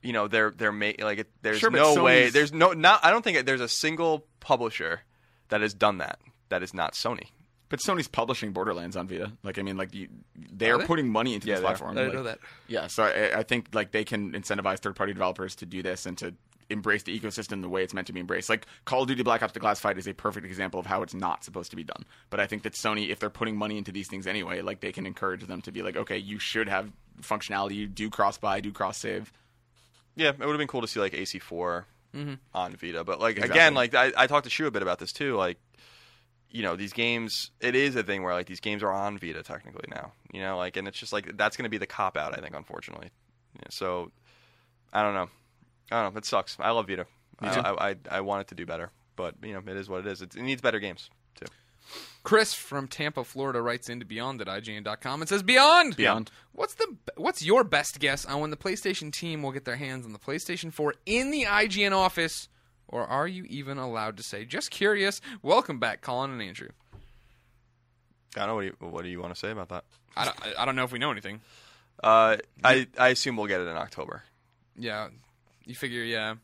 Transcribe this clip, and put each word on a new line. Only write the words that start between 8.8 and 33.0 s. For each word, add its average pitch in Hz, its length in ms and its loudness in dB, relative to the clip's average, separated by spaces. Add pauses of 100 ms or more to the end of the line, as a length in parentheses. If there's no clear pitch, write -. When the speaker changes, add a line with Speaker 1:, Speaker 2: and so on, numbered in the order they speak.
Speaker 2:
on 90 100 -6
Vita. 92 240 -6 (120)
Like, 98 140 -8
I 101 40 -4
mean, 98 160 -4
like, 95 180 -6
you, 98 140 -12 (260)
they're 113 400 2
Speaker 3:
Are - 40 6
they? 185 60 0
Speaker 2:
putting 160 240 2
money 113 260 2
into 101 120 -6
Speaker 1:
Yeah, 104 60 2
Speaker 2:
this 95 80 2
Speaker 1:
they 95 40 2
are. 95 40 4
Speaker 2:
platform. 95 220 -2
Speaker 3:
I 127 100 -2
didn't 131 80 2
Speaker 2:
Like, 127 80 -4
Speaker 3:
know 131 60 -6
that. 113 160 -8 (280)
Speaker 2:
yeah, 92 200 -4
so - 160 2
I, 104 360 4
I 110 40 0
think, 120 300 -2
like, 104 180 0
they 107 120 0
can 104 300 -4
incentivize 98 460 -2
third-party 101 340 -2
developers 92 420 -2
to - 100 -14
do 92 160 -8
this 92 240 -4
and 90 120 -8
to 87 160 -8 (360)
embrace 104 340 0
the 92 140 -6
ecosystem 101 440 -6
the 90 80 -8
way 95 140 0
it's 92 100 -4
meant 92 140 -6
to - 60 -12
be 90 60 -8
embraced. 90 300 -4
Like, 110 160 0 (200)
Call 131 180 2
of 127 40 0
Duty 127 160 -2
Black 113 180 4
Ops 107 120 -2
Declassified 104 440 0
is 92 100 -8
a 98 60 -8
perfect 101 320 -6
example 92 360 -6
of 85 60 -8
how 98 140 0
it's 90 120 -8
not 92 320 -4
supposed 87 240 -10
to - 80 -14
be 85 60 -10
done. - 200 -12 (260)
But 104 120 -4
I 101 60 0
think 107 160 -8
that 107 100 -6
Sony, 107 360 -2
if 98 100 -4
they're 107 100 -2
putting 113 260 -4
money 107 220 -4
into 104 140 -10
these 98 180 -8
things 95 180 -10
anyway, 90 340 -4
like, 95 200 -6
they 95 100 -4
can 95 140 -8
encourage 95 400 -6
them 92 160 -10
to - 100 -12
be 98 120 -8
like, 95 120 -4
"Okay, 101 220 -4
you 101 220 -8
should 110 280 -2
have 98 240 -2 (300)
functionality, 101 720 -4
do 107 160 -4
cross-buy, 101 520 0
do 104 100 -6
cross-save." 101 600 -4 (840)
Speaker 1:
Yeah, 156 140 2
it 139 100 -4
would've 147 180 -2
been 147 100 -2
cool 131 140 -2
to 113 60 -4
see, 113 120 -4
like, 98 140 2
A 95 120 -4
C 92 140 -8
four 87 480 -4 (260)
Speaker 3:
Mm-hmm. 143 200 -8 (200)
Speaker 1:
on 92 220 -4
Vita, 85 300 -6